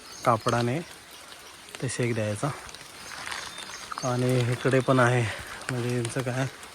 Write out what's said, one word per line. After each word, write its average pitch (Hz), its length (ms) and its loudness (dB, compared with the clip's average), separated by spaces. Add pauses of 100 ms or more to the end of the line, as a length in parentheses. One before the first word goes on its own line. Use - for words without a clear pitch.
(260)
कापडाने 120 540 4 (1000)
ते 131 80 -2
शेक 117 240 0
द्यायचा. 107 340 0 (1600)
आणि 123 400 4
इकडे 131 280 4
पण 131 200 6
आहे, 120 260 6 (460)
म्हणजे 123 240 0
यांचं 120 260 -2
काय 127 240 0 (300)